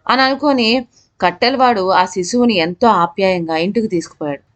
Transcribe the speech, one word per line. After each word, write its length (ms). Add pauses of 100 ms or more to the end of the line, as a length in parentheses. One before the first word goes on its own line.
అని 140
అనుకొని 640 (360)
కట్టెలవాడు 680
ఆ 140
శిశువుని 500
ఎంతో 320
ఆప్యాయంగా 720
ఇంటికి 300
తీసుకుపోయాడు. 520 (160)